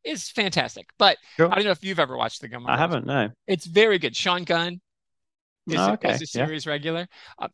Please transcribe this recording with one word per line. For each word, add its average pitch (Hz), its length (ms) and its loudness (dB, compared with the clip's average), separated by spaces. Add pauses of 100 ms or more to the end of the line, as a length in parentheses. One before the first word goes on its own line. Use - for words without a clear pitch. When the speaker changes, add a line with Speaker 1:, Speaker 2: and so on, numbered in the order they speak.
Speaker 1:
is - 260 -8
fantastic. 151 600 -2 (100)
But 202 180 6 (200)
Speaker 2:
Sure. 165 120 6
Speaker 1:
I 190 60 2
don't 196 80 2
know 208 80 2
if 170 120 -2
you've 190 160 -4
ever 127 180 0
watched 113 240 -4
the 113 80 -16
Gilmore 120 220 -6
Speaker 2:
I - 40 4
Speaker 1:
Girls. 131 60 0
Speaker 2:
haven't, 165 240 0
no. 127 240 0 (180)
Speaker 1:
It's 190 180 -2
very 196 340 4
good. 135 180 -4
Sean 180 260 -2
Gunn, 170 380 -2 (880)
is 165 80 2
Speaker 2:
Oh, 196 100 4
Speaker 1:
a, 208 40 2
Speaker 2:
okay. - 180 -2
Speaker 1:
is 127 100 -2
a 147 160 -8
Speaker 2:
Yeah. 127 80 0
Speaker 1:
series 156 220 -6
regular. 160 400 -4 (320)
Uh, - 140 -6